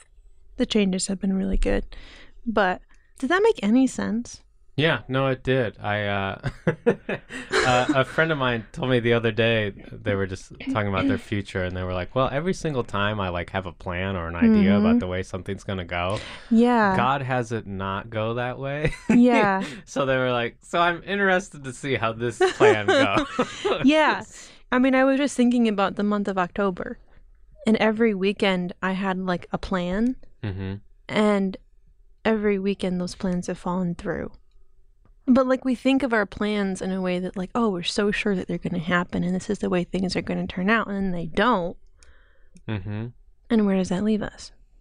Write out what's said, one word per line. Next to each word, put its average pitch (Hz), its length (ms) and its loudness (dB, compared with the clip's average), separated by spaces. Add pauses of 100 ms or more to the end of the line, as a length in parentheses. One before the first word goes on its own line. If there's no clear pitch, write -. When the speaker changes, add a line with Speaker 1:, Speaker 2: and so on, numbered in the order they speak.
(560)
Speaker 1:
the 240 100 0
changes 190 420 0
have 190 120 -4
been 196 140 0
really 190 240 -2
good. 196 260 2 (640)
But 202 340 0 (380)
did 254 100 -4
that 370 140 4
make 440 200 4
any 247 240 6
sense? 208 560 -4 (340)
Speaker 2:
Yeah, 143 320 2
no, 131 180 2
it 131 160 -2
did. 127 360 0
I, 104 280 -2
uh, 98 420 -2 (180)
<laughs> 160 200 -2 (680)
uh, 127 420 4
a 131 100 4
friend 160 280 0
of 147 60 -2
mine 120 340 0
told 127 180 -2
me 123 100 4
the 117 120 2
other 113 180 2
day, 110 440 0 (180)
they 107 220 -4
were 98 120 0
just - 260 -10 (200)
talking - 160 0
about 95 180 0
their - 120 0
future, 101 460 -4
and 90 120 -4
they 90 60 -4
were 90 100 -4
like, 90 220 -6
"Well, 131 180 2
every 165 220 -2
single 139 280 -4
time 104 380 -2
I, 95 80 0
like, 87 220 -4
have 95 160 -4
a 82 60 -10
plan 95 440 -6
or 85 100 -6
an 82 100 -8
idea 208 340 6
Speaker 1:
Mm-hmm. 208 160 4
Speaker 2:
about 233 140 4
the 92 60 -4
way 92 160 -4
something's 95 420 -8
gonna 95 200 -6
go, 90 340 -4 (320)
Speaker 1:
Yeah. 226 460 4
Speaker 2:
God 139 240 2
has 127 320 -2
it 107 140 -4
not 98 420 -6
go 110 260 -4
that 123 240 -6
way." 143 420 -4
<laughs> - 100 -20
Speaker 1:
Yeah. 226 520 6 (220)
Speaker 2:
So 143 220 -4
they 131 100 2
were 127 160 0
like, 117 300 -2
"So - 180 -4
I'm 170 220 2
interested 185 600 0
to 127 100 -8
see 135 220 -2
how 113 180 0
this 117 240 -4 (160)
plan - 320 4
Speaker 1:
<laughs> - 0 -
Speaker 2:
goes." 277 400 2 (580)
Speaker 1:
Yeah. 269 380 4 (500)
I 254 60 2
mean, 262 160 4
I 262 100 4
was 269 140 4
just 285 180 0
thinking 240 320 4
about 196 280 0
the 208 80 0
month 208 220 0
of 190 120 -2
October, 185 600 -2 (680)
and 214 100 4
every 220 380 2
weekend 190 580 0 (100)
I 190 100 0
had, 185 260 -2
like, 185 340 -2
a 175 60 -4
plan, 196 580 -2 (260)
Speaker 2:
Mm-hmm. 95 340 -6 (300)
Speaker 1:
and 202 500 2 (680)
every 208 340 2
weekend 190 400 -2
those 180 160 -6
plans 180 340 -4
have 180 100 -6
fallen 180 360 -2
through. 160 360 -6 (960)
But, 262 200 6
like, 254 180 0
we 254 120 0
think 262 260 2
of 240 100 -2
our 214 140 2
plans 202 560 -2
in 190 80 -4
a 185 100 -4
way 180 200 -2
that, 185 160 -8
like, 185 180 -6
"Oh, 233 140 2
we're 175 140 -2
so 208 280 0
sure 202 240 0
that 180 140 -4
they're 175 100 -4
gonna 175 220 -4
happen, 175 420 -2
and 180 120 0
this 185 160 -4
is 202 100 -2
the 202 100 -2
way 180 140 0
things 185 320 -4
are 175 60 -2
gonna 180 240 -4
turn 185 240 -2
out," 226 180 2
and 202 80 -6
then 190 160 -2
they 170 140 -4
don't. 196 500 0 (920)
Speaker 2:
Mm-hmm. 107 380 -6 (440)
Speaker 1:
And 214 160 4
where 190 100 2
does 185 140 -2
that 185 120 -2
leave 214 200 0
us? - 300 -12 (280)